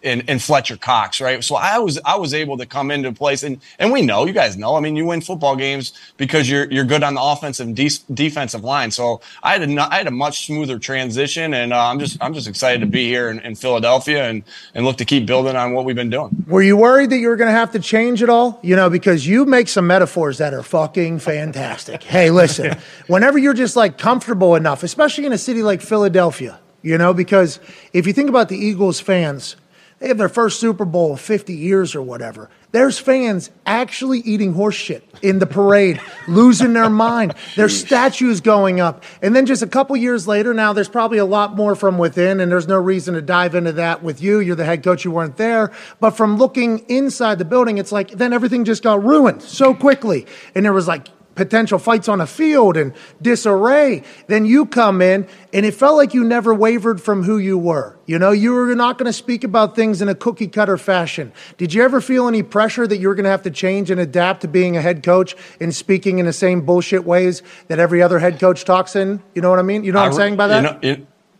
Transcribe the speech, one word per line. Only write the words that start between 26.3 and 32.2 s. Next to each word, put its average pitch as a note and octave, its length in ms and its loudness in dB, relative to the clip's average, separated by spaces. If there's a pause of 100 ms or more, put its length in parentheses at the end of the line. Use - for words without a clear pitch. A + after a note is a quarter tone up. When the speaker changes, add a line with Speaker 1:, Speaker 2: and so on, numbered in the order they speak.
Speaker 2:
you D#3+ 160 -2
know, F3 160 4
because F3+ 460 2 (340)
if F3 140 0
you G3+ 60 0
think C#4+ 160 0
about B3+ 200 2
the F#3+ 80 -6
Eagles G3 420 -2
fans, D#3+ 580 -4 (420)
they C4 80 -8
have B3+ 100 0
their G3+ 120 0
first A#3 300 -2
Super A3 240 -2
Bowl E3+ 280 0
in C3+ 60 -8
fifty G3 360 -6
years F3 400 -2
or D3 80 -8
whatever. A#2 480 -12 (220)